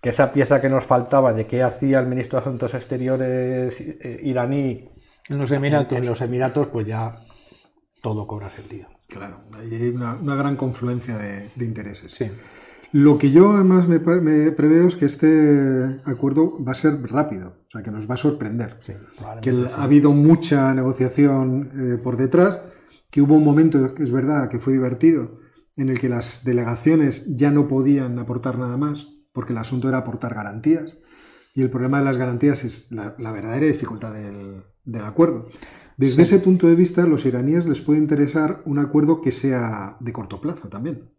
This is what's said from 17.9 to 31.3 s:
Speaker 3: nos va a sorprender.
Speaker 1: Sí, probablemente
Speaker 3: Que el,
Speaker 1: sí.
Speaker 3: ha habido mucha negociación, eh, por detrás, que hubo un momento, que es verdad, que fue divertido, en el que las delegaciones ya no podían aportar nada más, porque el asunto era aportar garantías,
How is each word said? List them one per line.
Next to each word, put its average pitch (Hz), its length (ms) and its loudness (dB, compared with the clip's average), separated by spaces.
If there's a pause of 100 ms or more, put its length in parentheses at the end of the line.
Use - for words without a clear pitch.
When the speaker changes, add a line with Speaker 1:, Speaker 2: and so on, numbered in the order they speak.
Speaker 3:
nos 107 180 -10
va - 60 -4
a 131 40 -6
sorprender. 117 640 -4
Speaker 1:
Sí, - 120 -18 (240)
probablemente 110 340 -8
Speaker 3:
Que 123 60 2
el, 123 120 -2
Speaker 1:
sí. - 80 -10
Speaker 3:
ha 147 60 -4
habido 143 300 6
mucha 143 600 4
negociación, 131 1000 0 (220)
eh, 117 40 -4
por 120 180 -4
detrás, 170 460 2 (480)
que 143 100 0
hubo 143 160 6
un 151 80 6
momento, 147 500 4
que 156 80 -6
es 123 100 -2
verdad, 135 360 0
que 120 120 -6
fue 135 120 -2
divertido, 131 680 -4 (380)
en 135 120 -4
el 127 120 -2
que 131 80 -4
las 120 360 -8
delegaciones 127 920 0
ya 143 140 2
no 143 180 2
podían 135 500 0
aportar 120 400 -6
nada 123 180 -6
más, 147 320 -6 (240)
porque 127 200 -8
el 113 60 -6
asunto 123 300 -6
era 131 100 -2
aportar 117 360 -8
garantías, 113 640 -4 (560)